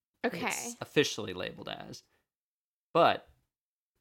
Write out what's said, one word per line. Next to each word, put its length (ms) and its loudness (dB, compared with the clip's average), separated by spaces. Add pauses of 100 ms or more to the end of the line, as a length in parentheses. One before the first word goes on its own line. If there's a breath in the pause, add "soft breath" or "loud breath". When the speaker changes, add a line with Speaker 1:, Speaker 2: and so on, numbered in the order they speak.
(240)
Speaker 1:
Okay. 220 -4
Speaker 2:
it's 340 -4
officially 540 0
labeled 340 -8
as. 340 -10 (920)
But 340 6 (720)